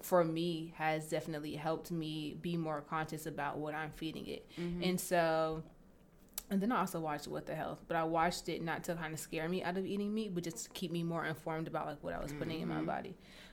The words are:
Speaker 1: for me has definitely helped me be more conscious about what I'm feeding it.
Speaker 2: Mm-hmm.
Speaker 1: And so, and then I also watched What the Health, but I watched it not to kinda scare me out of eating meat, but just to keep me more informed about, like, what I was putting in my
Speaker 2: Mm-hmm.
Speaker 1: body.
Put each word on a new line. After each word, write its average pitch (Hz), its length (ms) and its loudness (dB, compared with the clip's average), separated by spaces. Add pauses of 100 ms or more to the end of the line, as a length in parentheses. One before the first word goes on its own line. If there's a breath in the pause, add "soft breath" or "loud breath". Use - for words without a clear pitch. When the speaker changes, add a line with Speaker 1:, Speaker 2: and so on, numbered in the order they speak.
Speaker 1:
for 180 220 8
me 165 520 0
has 156 320 2
definitely 151 460 -2
helped 160 360 -2
me 156 520 -2
be 170 140 0
more 156 260 0
conscious 160 440 -2
about 147 320 -2
what 151 160 -2
I'm 151 180 -4
feeding 156 340 -6
it. - 200 -6 (120)
Speaker 2:
Mm-hmm. 175 240 0
Speaker 1:
And 185 180 4
so, 160 640 4 (880)
and 196 100 4
then 208 120 4
I 214 80 4
also 175 200 0
watched 151 280 -2
What - 180 -4
the 151 80 -4
Health, 156 340 -4
but 170 80 2
I 165 80 4
watched 165 440 2
it 165 140 0
not 165 220 -2
to 175 100 0
kinda 160 220 -4
scare 160 320 -2
me 185 140 2
out 180 140 0
of 190 100 0
eating 202 280 0
meat, 214 200 0
but 175 100 0
just 165 200 -4
to - 60 -16
keep 175 200 -2
me 170 120 0
more 165 220 0
informed 160 440 -2
about, 151 180 -2
like, 147 160 -6
what 170 120 -2
I 170 60 -2
was 147 120 -4
putting 156 280 -2
in 170 80 -2
my 160 80 0
Speaker 2:
Mm-hmm. 160 100 0
Speaker 1:
body. 147 300 -2 (360 loud breath)